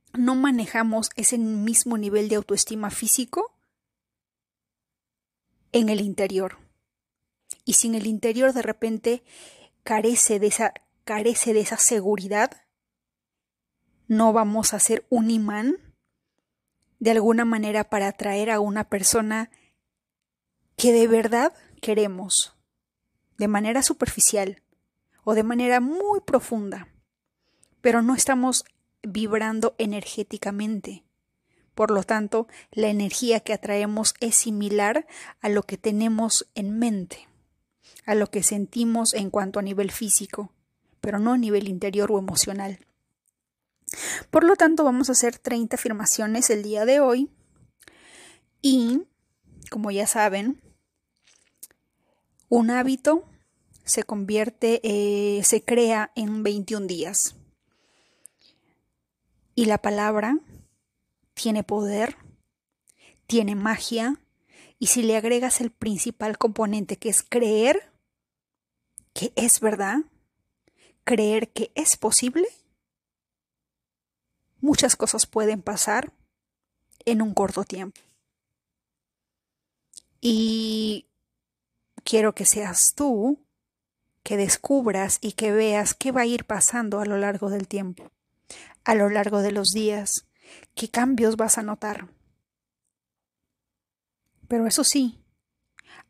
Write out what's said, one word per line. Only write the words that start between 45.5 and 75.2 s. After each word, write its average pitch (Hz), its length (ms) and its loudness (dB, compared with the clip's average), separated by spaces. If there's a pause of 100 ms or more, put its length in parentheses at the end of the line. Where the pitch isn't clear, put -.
afirmaciones 220 760 -2
el 208 140 0
día 214 220 -2
de 269 140 6
hoy. 262 300 2 (1300)
Y, 262 420 4 (640)
como 208 220 -6
ya 202 160 -2
saben, 214 540 0 (1900)
un 233 200 4
hábito 262 580 0 (560)
se - 200 -2
convierte, 214 800 0
eh, 202 600 0
se 220 200 2
crea 226 520 2
en 214 280 -4
veintiún 208 440 -4
días. - 480 -4 (2250)
Y 240 100 2
la 208 140 2
palabra 208 600 -2 (960)
tiene 214 300 -2
poder, 208 540 -4 (1120)
tiene 208 280 0
magia, 226 640 -4 (600)
y 208 80 -4
si 240 160 2
le 220 120 2
agregas 240 460 0
el 233 100 -4
principal 214 640 -6
componente, 208 600 -2
que 226 120 -8
es 196 120 2
creer 240 720 0 (1200)
que - 220 -6
es 233 240 2
verdad, 208 380 -2 (1040)
creer 220 480 0
que - 240 -6
es - 220 0
posible, 254 500 0 (2000)
muchas 277 360 2
cosas 226 300 -2